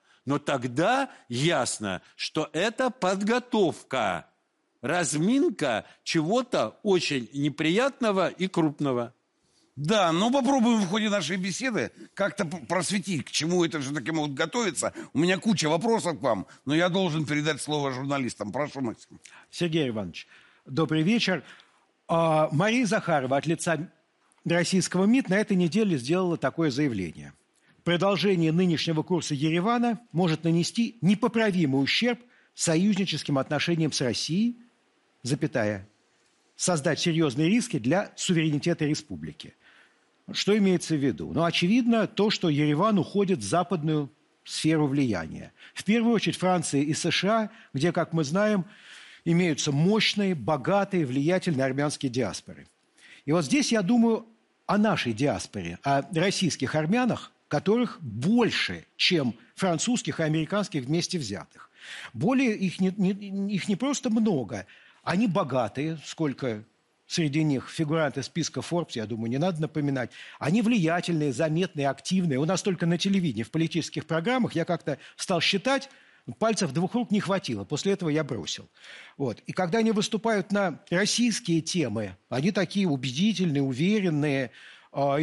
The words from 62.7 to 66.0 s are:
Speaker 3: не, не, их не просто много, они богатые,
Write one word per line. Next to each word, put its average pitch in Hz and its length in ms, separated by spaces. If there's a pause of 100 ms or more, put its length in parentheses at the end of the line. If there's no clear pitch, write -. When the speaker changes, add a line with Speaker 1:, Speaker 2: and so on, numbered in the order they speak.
Speaker 3:
не, 185 160
не, 196 160 (420)
их 190 140
не 202 80
просто 262 340
много, 151 560 (380)
они 185 240
богатые, 151 800